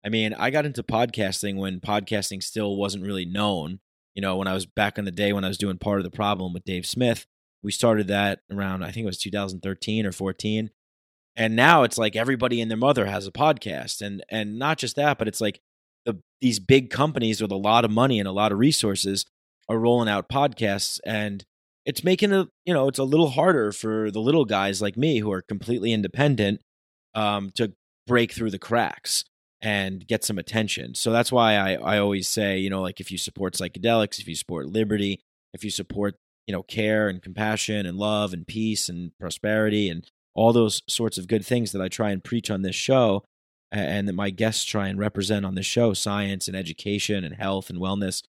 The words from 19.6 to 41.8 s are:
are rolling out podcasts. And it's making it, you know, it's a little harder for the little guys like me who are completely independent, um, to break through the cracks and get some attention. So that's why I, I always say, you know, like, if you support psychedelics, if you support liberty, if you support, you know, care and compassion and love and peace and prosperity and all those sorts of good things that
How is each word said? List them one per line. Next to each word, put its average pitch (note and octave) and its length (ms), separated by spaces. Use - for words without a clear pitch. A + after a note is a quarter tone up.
are A2+ 120
rolling A#2 280
out G2+ 220
podcasts. A2+ 760
And G#2 380
it's D3+ 200
making F#3+ 260
it, F#3+ 160
you F3+ 80
know, C#3 140
it's C3+ 120
a C3+ 40
little D3 280
harder C3+ 420
for A2 380
the A2 100
little C#3+ 240
guys G2 360
like G2+ 140
me C3+ 240
who G#2 120
are F#2+ 100
completely A2 500
independent, G#2+ 680
um, G#2 400
to G#2+ 180
break A#2+ 240
through A2+ 200
the F#2+ 80
cracks - 680
and G2 460
get A2 160
some G#2 140
attention. G2+ 560
So - 180
that's A#2 200
why A2+ 240
I, F#2+ 180
I G#2 240
always G2+ 320
say, G2 300
you F#2+ 100
know, F#2+ 120
like, F2+ 200
if - 100
you F#2 60
support - 380
psychedelics, G#2 640
if - 80
you D#2+ 80
support D#2 320
liberty, G2+ 520
if F#2 120
you G2+ 60
support, G2+ 440
you G#2 60
know, F2+ 100
care G#2+ 460
and F2+ 120
compassion G#2 640
and F2+ 120
love G#2 340
and E2+ 160
peace A2 400
and F2 320
prosperity G#2 720
and E2+ 180
all A2+ 180
those A2+ 340
sorts - 300
of F#2 100
good G#2+ 180
things A#2+ 260
that G2 100